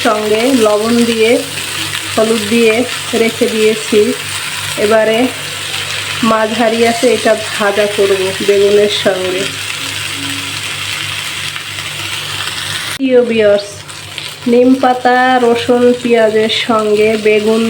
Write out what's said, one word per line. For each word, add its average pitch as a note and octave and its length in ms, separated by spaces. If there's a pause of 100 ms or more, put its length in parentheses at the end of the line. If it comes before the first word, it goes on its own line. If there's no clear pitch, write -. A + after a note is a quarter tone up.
সঙ্গে G#3+ 360 (240)
লবণ G#3+ 280 (160)
দিয়ে, A3+ 220 (800)
হলুদ A3+ 300 (100)
দিয়ে A3+ 200 (480)
রেখে A#3 320
দিয়েছি। A3 460 (840)
এবারে A3 340 (1120)
মাঝারি A3 480 (120)
আছে, A#3+ 160 (100)
এটা A3 160 (220)
ভাজা G#3 300 (120)
করব G3 240 (260)
বেগুনের G3+ 460 (100)
সঙ্গে। F#3 380 (3500)
প্রিয় B3+ 240 (100)
ভিউয়ার্স, G#3 380 (840)
নিম B3 180 (120)
পাতা, B3 360 (300)
রসুন, A#3+ 360 (180)
পেঁয়াজের A3 520 (140)
সঙ্গে G#3+ 420 (160)
বেগুন G#3+ 440